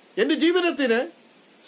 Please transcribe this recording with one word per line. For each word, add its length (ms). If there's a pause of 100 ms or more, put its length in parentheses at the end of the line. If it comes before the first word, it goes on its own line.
(180)
എന്റെ 160
ജീവിതത്തിന് 640 (680)